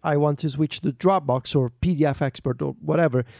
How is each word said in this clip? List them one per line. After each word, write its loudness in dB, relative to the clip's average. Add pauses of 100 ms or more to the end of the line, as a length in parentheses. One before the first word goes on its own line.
I 0
want 2
to -2
switch -2
to -2
Dropbox 0
or 2
P 0
D 2
F -2
export -4
or -6
whatever." 0 (140)